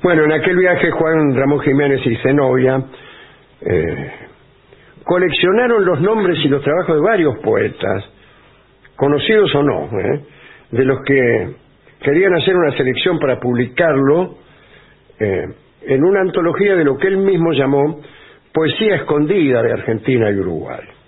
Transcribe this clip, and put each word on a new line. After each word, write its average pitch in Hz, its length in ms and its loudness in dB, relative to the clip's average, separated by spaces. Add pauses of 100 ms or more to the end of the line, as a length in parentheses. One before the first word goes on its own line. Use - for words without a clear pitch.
Bueno, 170 200 4
en 151 80 4
aquel 165 260 0
viaje 180 320 2
Juan 156 460 0
Ramón 139 240 0
Jiménez 139 460 0
y 113 120 0
Zenobia, 131 680 0 (760)
eh, 78 500 -4 (920)
coleccionaron 185 800 0
los 165 160 0
nombres 185 420 0
y 147 40 2
los 139 160 0
trabajos 165 320 0
de 147 60 0
varios 170 420 0
poetas, 101 600 -2 (920)
conocidos 147 580 2
o 143 80 2
no, 101 380 -2
¿eh? 131 260 -4 (460)
de 123 140 0
los 131 200 0
que 117 440 2 (520)
querían 180 320 2
hacer 180 220 0
una 156 200 2
selección 143 440 -2
para 127 200 0
publicarlo, 139 1000 0 (840)
eh, 95 260 -2 (380)
en 135 200 0
una 190 180 2
antología 185 540 0
de 170 80 2
lo 139 140 0
que 190 100 -2
él 190 100 0
mismo 180 360 0
llamó 143 480 0 (520)
Poesía 185 420 0
Escondida 147 680 0
de 113 120 0
Argentina 113 580 -2
y 101 80 -2
Uruguay. 78 420 -8 (260)